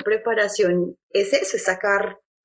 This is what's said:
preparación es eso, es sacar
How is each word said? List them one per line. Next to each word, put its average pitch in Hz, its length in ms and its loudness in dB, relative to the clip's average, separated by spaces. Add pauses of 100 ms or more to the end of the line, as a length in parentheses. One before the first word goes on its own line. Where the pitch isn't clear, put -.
preparación 202 920 0 (160)
es 196 220 0
eso, 233 240 0
es - 60 -6
sacar 202 540 0 (280)